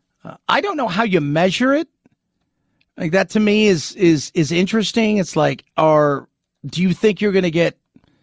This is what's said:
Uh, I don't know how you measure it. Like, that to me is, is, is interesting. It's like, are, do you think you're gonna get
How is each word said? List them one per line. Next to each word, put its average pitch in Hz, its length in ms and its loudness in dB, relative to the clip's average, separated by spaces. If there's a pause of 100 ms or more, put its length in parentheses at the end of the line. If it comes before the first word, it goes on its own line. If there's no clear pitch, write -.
(240)
Uh, - 140 -18 (100)
I 254 140 0
don't 403 160 -4
know 269 100 -4
how 185 160 -2
you 185 160 0
measure 175 540 0
it. 311 160 -2 (1080)
Like, 170 160 -6
that 190 200 0
to 214 100 0
me 214 260 4
is, 175 300 0
is, 170 360 2
is 160 200 -2
interesting. 214 640 0
It's 180 180 -4
like, 143 300 0 (100)
are, 151 540 2 (360)
do 147 160 -6
you 185 120 2
think 208 260 0
you're 202 140 0
gonna 185 160 0
get 160 260 -2 (480)